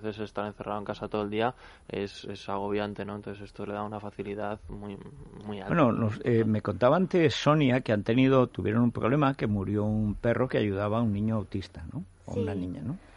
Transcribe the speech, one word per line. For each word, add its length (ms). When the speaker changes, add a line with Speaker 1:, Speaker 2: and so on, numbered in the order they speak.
Speaker 1:
veces 180
estar 260
encerrado 320
en 80
casa 220
todo 120
el 80
día 260
es, 380
es 240
agobiante, 560
¿no? 100
Entonces, 300
esto 220
le 80
da 80
una 180
facilidad 580
muy, 260
muy 160
alta. 140
Speaker 2:
Bueno, 180
nos, 320
eh, 200
me 180
contaba 340
antes 380
Sonia 480
que 100
han 120
tenido, 420
tuvieron 380
un 80
problema, 420
que 120
murió 380
un 300
perro 340
que 80
ayudaba 420
a 40
un 100
niño 240
autista, 560
¿no? 120
O 80
Speaker 3:
Sí. 80
Speaker 2:
una 140
niña, 280
¿no? 140